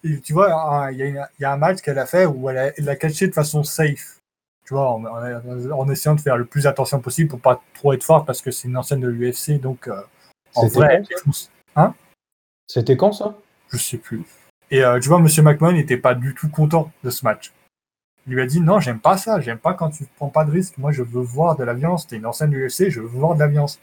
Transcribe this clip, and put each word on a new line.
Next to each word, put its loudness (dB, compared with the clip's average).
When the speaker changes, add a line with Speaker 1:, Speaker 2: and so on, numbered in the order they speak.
Speaker 1:
Et -4
tu -8
vois, 4
hein, -2
il -10
y -4
a -2
une, -6
il -6
y -4
a 0
un -2
match 0
qu'elle -4
a -2
fait 2
où -4
elle -4
a, -4
elle -4
a -2
catché -2
de 0
façon 0
safe. -4
Tu -10
vois, 0
en, -6
en, -10
en -4
essayant 0
de 0
faire 0
le -2
plus -2
attention 0
possible -2
pour -10
pas 2
trop 0
être -6
forte 6
parce -6
que -6
c'est -8
une -4
ancienne -4
de -2
l'U -2
F -8
C, -2
donc, -6
euh, -10
en 2
Speaker 2:
C'était 2
Speaker 1:
vrai, 6
Speaker 2:
quand, 8
Speaker 1:
elle 0
Speaker 2:
ça ? -12
Speaker 1:
défonce. -4
Hein ? 2
Speaker 2:
C'était 0
quand, 2
ça ? -8
Speaker 1:
Je -8
sais -6
plus. -10
Et, 4
euh, 4
tu -4
vois, 6
Monsieur 6
McMahon 6
n'était 0
pas 4
du -4
tout -6
content 0
de -4
ce -10
match. -4
Il -8
lui 0
a 0
dit, « 0
Non, 4
j'aime -4
pas 4
ça, -2
j'aime -6
pas -2
quand -4
tu -12
prends -8
pas 2
de 0
risques, -2
moi -2
je -2
veux -4
voir 0
de -4
la -2
violence, -4
t'es -14
une -12
ancienne -2
de 0
l'U -4
F -10
C, 0
je -6
veux -10
voir -2
de 2
la 4
violence. » 0